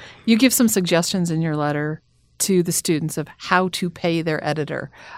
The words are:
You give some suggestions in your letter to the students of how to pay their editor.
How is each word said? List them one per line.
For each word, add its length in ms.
You 120
give 140
some 160
suggestions 640
in 120
your 140
letter 460
to 220
the 100
students 460
of 180
how 320
to 220
pay 320
their 240
editor. 440